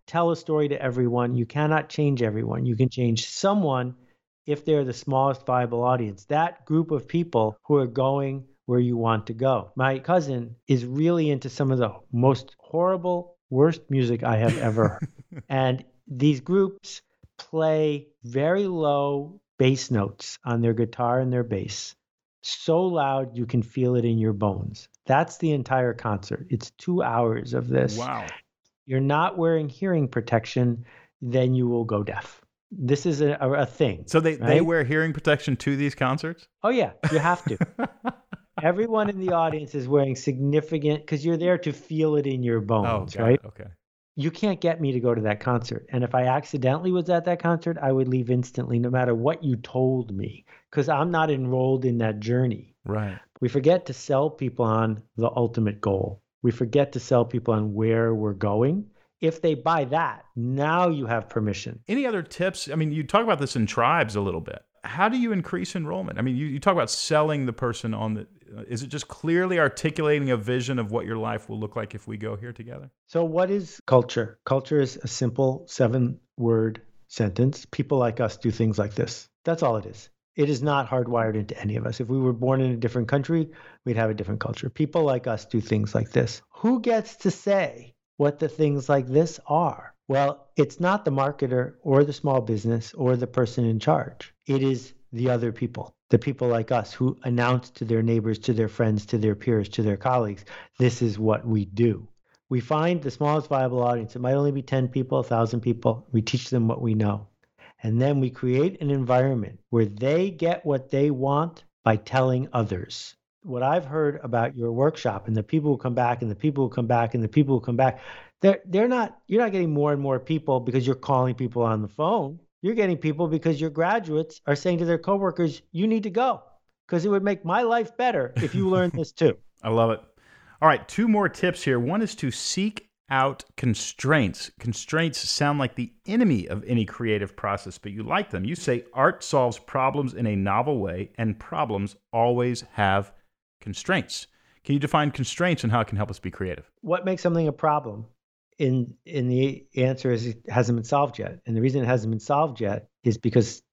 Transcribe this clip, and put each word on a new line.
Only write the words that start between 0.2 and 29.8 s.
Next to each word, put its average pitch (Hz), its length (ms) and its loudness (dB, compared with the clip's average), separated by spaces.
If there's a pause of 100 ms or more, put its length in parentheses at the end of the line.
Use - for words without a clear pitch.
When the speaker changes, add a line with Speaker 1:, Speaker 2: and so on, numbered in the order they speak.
Speaker 1:
a 160 60 0
story 151 320 0
to 139 120 -4
everyone. 123 540 0
You 120 100 0
cannot 151 440 0
change 139 340 0
everyone. 113 420 -2
You 120 120 0
can 131 120 4
change 117 400 -2
someone 139 680 0 (520)
if 147 160 -2
they're 147 220 2
the 123 80 -4
smallest 131 520 0
viable 120 380 0
audience. 120 420 0
That 160 400 -2
group 160 240 0
of 143 180 -2
people 123 560 0
who 147 120 2
are 135 100 4
going 135 600 -2 (200)
where 123 140 2
you 123 180 2
want 113 300 0
to 120 60 -8
go. 117 420 0
My 131 240 0
cousin 135 560 -2 (120)
is 123 180 2
really 156 440 2
into 135 200 -2
some 135 220 0
of 131 60 2
the 113 160 0 (180)
most 123 460 2
horrible 175 760 -2 (220)
worst 160 340 4
music 120 340 0
I 117 140 2
have 110 200 4
ever 110 320 2
Speaker 2:
<laughs> - 420 -10
Speaker 1:
heard. 151 180 -14
And 131 340 0 (240)
these 139 340 2
groups 190 600 -2 (360)
play 156 720 0 (160)
very 151 440 0
low 147 720 -2 (180)
bass 131 320 4
notes 101 540 -2
on 117 180 0
their 117 120 4
guitar 120 460 0
and 131 120 0
their 123 120 0
bass, 101 520 -6 (480)
so - 400 0
loud 135 540 0
you 120 80 -2
can 117 180 0
feel 123 320 0
it 117 100 2
in 113 120 2
your 110 160 2
bones. 101 560 -2 (160)
That's 151 320 2
the 160 140 0
entire 127 420 0
concert. 110 560 -4
It's - 220 -4
two 180 300 -2
hours 117 520 0
of 123 160 -2
this. 127 280 2
Speaker 2:
Wow. 120 300 -6 (580)
Speaker 1:
You're 131 140 -2
not 156 380 2
wearing 160 320 0
hearing 165 380 0